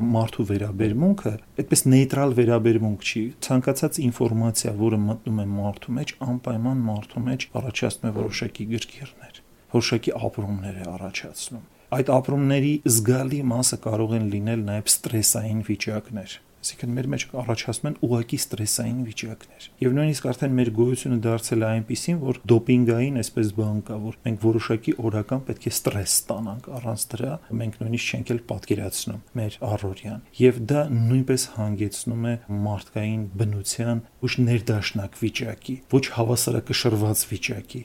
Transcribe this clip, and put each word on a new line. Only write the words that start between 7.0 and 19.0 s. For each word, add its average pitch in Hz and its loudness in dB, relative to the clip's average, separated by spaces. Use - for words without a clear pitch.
մեջ 127 -4
առաջացնում 117 -2
է 107 -4
որոշակի 107 -6
գրգիռներ, - -10
որոշակի 117 2
ապրումներ 101 -6
է 92 -10
առաջացնում։ 92 -10
Այդ 131 0
ապրումների 139 2
զգալի 127 2
մասը 123 0
կարող 110 -2
են 113 0
լինել 107 -2
նաև 104 -4
ստրեսային 110 0
վիճակներ։ 107 -6
Այսինքն՝ - -8
մեր 127 -2
մեջ 135 -2
առաջացնում 117 -2
են 147 -2
ուղղակի 117 0
ստրեսային 113 -2
վիճակներ։ 110 -10